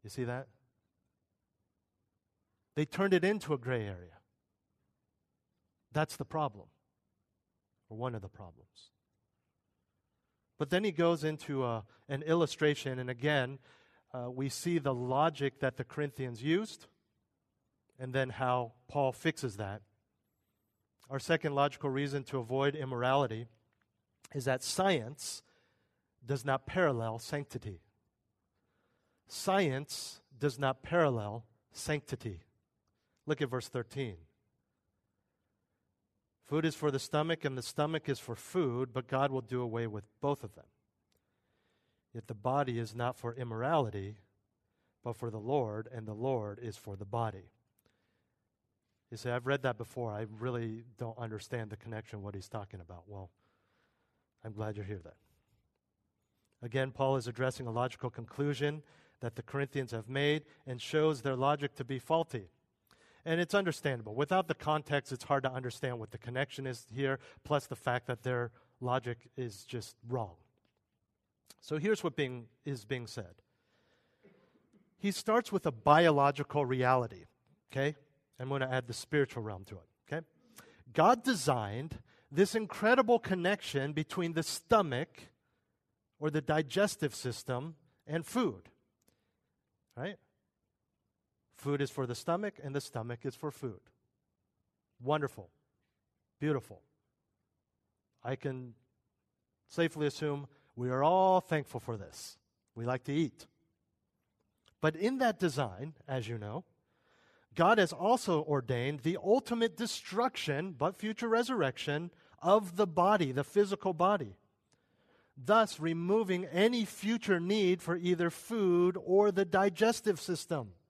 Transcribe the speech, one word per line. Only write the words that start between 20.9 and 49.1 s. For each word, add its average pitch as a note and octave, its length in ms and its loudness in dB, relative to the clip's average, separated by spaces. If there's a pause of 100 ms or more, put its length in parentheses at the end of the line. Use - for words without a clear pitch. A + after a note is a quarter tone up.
Our C3+ 100 -4
second D#3 360 0
logical C#3 340 2
reason C#3 360 -2
to C3+ 140 -4
avoid C3+ 380 0
immorality B2+ 720 0 (840)
is C3+ 100 -4
that B2+ 180 0
science D3+ 800 0 (840)
does B2 200 -4
not C3+ 220 0
parallel A#2 520 2
sanctity. A#2+ 600 -8 (1500)
Science D#3+ 960 -2 (180)
does C3 200 0
not C3+ 240 0
parallel A#2 640 2 (260)
sanctity. B2 720 -6 (800)
Look D3+ 160 -2
at C#3 80 0
verse B2 200 -4
thirteen. A#2+ 500 -6 (2250)
"Food D#3 200 -2
is D#3+ 100 0
for D3+ 160 0
the C3+ 80 -2
stomach, D#3 460 -2
and C3+ 140 -2
the A#2 40 -8
stomach D3+ 460 -2
is C#3 100 -2
for - 160 -10
food, B2+ 600 -2
but B2+ 120 -4
God C3+ 240 2
will C3 120 -4
do B2 180 -4
away A#2 260 -4
with G#2 180 -8 (180)
both C#3+ 200 -2
of G2+ 120 -14
them. C#2 120 -20 (1500)
Yet A#2 120 -12
the A#2 80 -12
body B2+ 440 0
is A2 160 -6
not B2 240 -4
for A#2 160 -8
immorality, A2+ 840 -2 (840)
but A#2+ 120 -6
for A#2 160 -8
the G#2+ 100 -8
Lord, A2+ 480 -2
and A2 200 -10
the G#2+ 60 -8
Lord A2 440 -4
is A2+ 200 -10
for G2 180 -12
the G2+ 80 -10
body." G#2 460 -4 (1600)